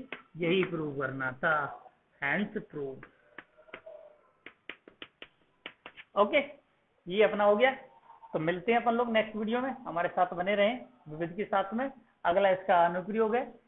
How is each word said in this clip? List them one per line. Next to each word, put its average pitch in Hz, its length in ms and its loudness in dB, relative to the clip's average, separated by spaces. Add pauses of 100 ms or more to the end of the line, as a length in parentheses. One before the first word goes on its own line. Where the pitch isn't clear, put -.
(360)
यही 175 280 2
proof 151 360 -6
करना 131 340 -4
था, 160 220 0 (640)
hence 165 320 -2 (120)
proved। 135 380 -10 (3000)
ओके, 302 220 4 (680)
ये 190 180 2
अपना 208 200 2
हो 208 120 8
गया। 247 140 4 (640)
तो 180 60 -2
मिलते 175 340 0
हैं 233 80 4
अपन 233 140 2
लोग 240 180 0
next 220 240 0
video 220 240 -2
में, 262 100 -4 (160)
हमारे 170 220 -2
साथ 180 260 0
बने 180 200 0
रहें 214 260 2 (280)
विविध 165 280 -6
के 208 80 -4
साथ 196 300 -2
में। 269 160 -4 (340)
अगला 190 260 4
इसका 185 340 4
अनुप्रयोग 202 520 0
है। 262 80 -2 (240)